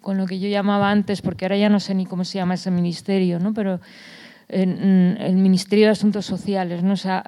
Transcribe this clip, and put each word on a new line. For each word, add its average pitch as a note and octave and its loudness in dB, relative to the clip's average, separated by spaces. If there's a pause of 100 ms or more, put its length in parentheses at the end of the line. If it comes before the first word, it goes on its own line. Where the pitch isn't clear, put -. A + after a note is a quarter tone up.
con G3 -6
lo F#3+ -2
que F#3 -6
yo G3 -4
llamaba G3+ 2
antes, G3+ 0
porque - -6
ahora F#3+ -2
ya G#3 2
no G#3 4
sé G3 -6
ni F#3 -2
cómo F3+ -6
se G3 -6
llama F3+ 0
ese F#3 -6
ministerio, F3 0
¿no? G3 -2
Pero G3 -2 (680)
en, F#3+ 0 (120)
en F#3 4
el F#3 0
Ministerio F#3+ 4
de A3 4
Asuntos G3+ 0
Sociales, F3+ -4
¿no? F#3+ 2
O G3 0
sea, F#3 -4